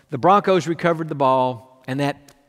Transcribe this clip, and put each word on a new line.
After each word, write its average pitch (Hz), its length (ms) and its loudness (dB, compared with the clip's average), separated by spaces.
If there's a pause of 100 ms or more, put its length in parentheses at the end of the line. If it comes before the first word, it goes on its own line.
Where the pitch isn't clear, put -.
The 147 80 -8
Broncos 185 500 2
recovered 165 440 -4
the 156 40 -8
ball, 131 720 -2
and 131 140 -6
that, - 340 -6 (140)